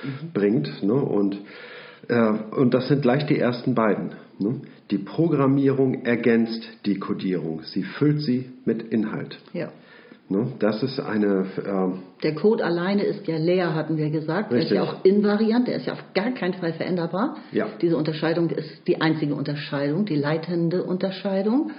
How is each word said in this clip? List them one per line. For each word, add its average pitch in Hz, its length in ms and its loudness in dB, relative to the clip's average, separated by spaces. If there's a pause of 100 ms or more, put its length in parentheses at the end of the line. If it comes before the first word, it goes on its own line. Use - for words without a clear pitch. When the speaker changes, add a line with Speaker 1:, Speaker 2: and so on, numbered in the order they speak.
Speaker 1:
Mhm. 139 320 -8
Speaker 2:
bringt, 104 480 0
ne? 101 120 2
Und, 101 420 0 (720)
äh, 117 220 4 (260)
und 127 180 4
das 127 140 2
sind 143 140 4
gleich 131 240 4
die - 120 2
ersten 123 360 0
beiden, 107 360 2 (280)
ne? 110 220 -2 (300)
Die 101 80 0
Programmierung 135 1080 2
ergänzt 117 580 2 (220)
die 95 140 0
Codierung. 82 640 -4
Sie - 220 -4
füllt 147 360 0
sie 127 300 -2 (160)
mit 113 160 0 (100)
Inhalt. 92 460 -2 (160)
Speaker 1:
Ja. 170 180 -8 (560)
Speaker 2:
Ne? 113 300 0
Das 107 240 0
ist - 180 -2
eine, 101 460 0 (200)
ähm 95 320 -2 (240)
Speaker 1:
Der 156 120 0
Code 208 300 2
alleine 180 380 0
ist - 240 -2
ja 160 100 0
leer, 170 380 2
hatten 156 240 -2
wir 156 120 0
gesagt. 160 420 -2
Er 240 60 4
ist - 60 2
Speaker 2:
Richtig. 208 120 2
Speaker 1:
ja 185 60 2
auch - 220 -2
invariant, 208 640 4
der - 80 -2
ist - 100 -6
ja - 80 -2
auf - 100 -12 (100)
gar 208 180 0
keinen 185 220 -2
Fall 170 200 -2
veränderbar. 180 640 -2 (160)
Speaker 2:
Ja. 107 140 0 (160)
Speaker 1:
Diese 170 160 4
Unterscheidung 160 520 0
ist - 360 -8
die 180 160 2
einzige 156 320 2
Unterscheidung, 147 720 -2
die 151 100 0
leitende 165 680 0
Unterscheidung. 196 960 -2